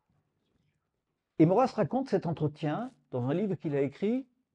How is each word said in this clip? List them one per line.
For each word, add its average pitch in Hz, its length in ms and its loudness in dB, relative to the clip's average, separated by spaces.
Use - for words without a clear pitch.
Et 160 80 8
Maurras 220 280 4
raconte 226 320 -2
cet 175 200 0
entretien 156 680 -4
dans 123 180 -4
un 143 60 0
livre 185 220 -2
qu'il 143 200 -4
a 139 60 2
écrit 208 460 -2